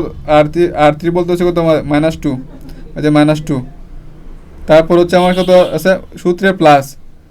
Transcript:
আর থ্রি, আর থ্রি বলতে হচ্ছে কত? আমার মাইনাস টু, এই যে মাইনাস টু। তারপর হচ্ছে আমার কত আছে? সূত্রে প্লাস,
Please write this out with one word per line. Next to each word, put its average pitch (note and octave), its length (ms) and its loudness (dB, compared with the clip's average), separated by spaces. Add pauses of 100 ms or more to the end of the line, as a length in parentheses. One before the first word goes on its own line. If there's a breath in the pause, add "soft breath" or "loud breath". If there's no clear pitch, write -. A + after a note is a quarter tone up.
(380)
আর D3+ 140 4
থ্রি, E3+ 120 0 (220)
আর D3 140 4
থ্রি E3+ 180 -4
বলতে F3 140 -2
হচ্ছে F3 180 0
কত? E3+ 160 -2
আমার D#3+ 120 2 (140)
মাইনাস D#3 320 0
টু, D3 80 -2 (640 loud breath)
এই C#3+ 60 -6
যে D3+ 140 2
মাইনাস D3+ 300 2
টু। D3 80 -2 (1120)
তারপর D#3+ 320 4
হচ্ছে F3 200 0
আমার F3+ 180 2
কত F#3 120 0 (260)
আছে? E3+ 140 0 (300)
সূত্রে F3+ 280 0 (100)
প্লাস, C#3+ 260 4 (460)